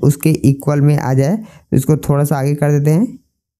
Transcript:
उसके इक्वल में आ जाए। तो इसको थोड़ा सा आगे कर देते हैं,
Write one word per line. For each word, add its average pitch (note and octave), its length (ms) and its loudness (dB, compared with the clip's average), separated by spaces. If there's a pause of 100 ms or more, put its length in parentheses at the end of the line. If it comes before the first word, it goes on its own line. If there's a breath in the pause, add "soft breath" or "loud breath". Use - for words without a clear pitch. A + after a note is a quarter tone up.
उसके D3+ 280 2 (140)
इक्वल C#3 360 0
में D3 160 2
आ C3 160 -2
जाए। C#3 240 0
तो - 400 -8
इसको D3 220 0
थोड़ा C#3+ 240 0
सा C#3+ 140 -2
आगे C#3+ 180 -2
कर D3 160 0
देते D3 200 2
हैं, F#3+ 160 2 (520)